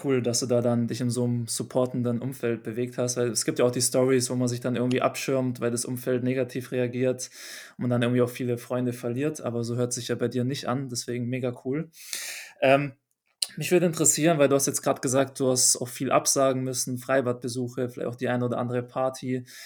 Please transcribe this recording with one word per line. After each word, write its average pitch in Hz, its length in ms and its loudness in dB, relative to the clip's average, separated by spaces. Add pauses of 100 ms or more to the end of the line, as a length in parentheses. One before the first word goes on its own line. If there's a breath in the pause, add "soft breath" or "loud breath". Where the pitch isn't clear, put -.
cool, 135 180 2
dass 120 180 0
du 131 60 -2
da 120 140 4
dann 120 260 2
dich 117 140 -4
in 123 100 0
so 120 140 0
einem 120 240 0
supportenden 123 720 -2
Umfeld 120 420 -4
bewegt 120 360 -6
hast, 123 180 0
weil 123 120 2
es 107 160 -2
gibt 156 140 -2
ja 123 60 4
auch 123 80 4
die 127 100 -2
Stories, 127 480 2
wo 131 60 -2
man 123 120 2
sich 120 120 -4
dann 123 160 -2
irgendwie 123 260 2
abschirmt, 127 580 -2
weil 120 100 0
das 117 140 -2
Umfeld 127 380 -2
negativ 127 500 -2
reagiert 127 580 -2 (460 loud breath)
und - 60 -6
man 123 80 0
dann 120 120 4
irgendwie 123 200 4
auch 123 80 2
viele 123 280 -2
Freunde 123 340 -2
verliert, 123 480 -4
aber 117 240 -4
so 117 120 -4
hört 123 160 0
sich 120 160 -6
ja 123 60 0
bei 120 140 0
dir 120 160 0
nicht 131 240 -4
an, 135 200 -2
deswegen 120 380 -4
mega 123 260 -2 (120)
cool. 147 260 -4 (720 loud breath)
Ähm, 139 320 4 (640)
mich 151 140 -2
würde 175 160 4
interessieren, 160 520 4
weil 139 100 8
du 135 60 6
hast 135 120 4
jetzt - 160 0
grad 139 200 0
gesagt, 131 380 2
du 131 100 4
hast 127 260 4
auch 120 120 -6
viel - 240 -2
absagen 135 500 4
müssen, 127 360 -2
Freibadbesuche, 123 880 0
vielleicht 127 200 -6
auch 123 80 -8
die 123 120 -2
eine 123 160 2
oder 117 140 0
andere 123 240 -2
Party. 127 640 -4 (200 loud breath)